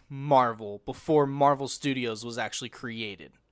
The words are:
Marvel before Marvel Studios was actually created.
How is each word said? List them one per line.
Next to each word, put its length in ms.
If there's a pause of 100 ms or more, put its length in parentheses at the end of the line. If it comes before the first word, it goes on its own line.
Marvel 800
before 400
Marvel 420
Studios 560
was 140
actually 320
created. 600 (200)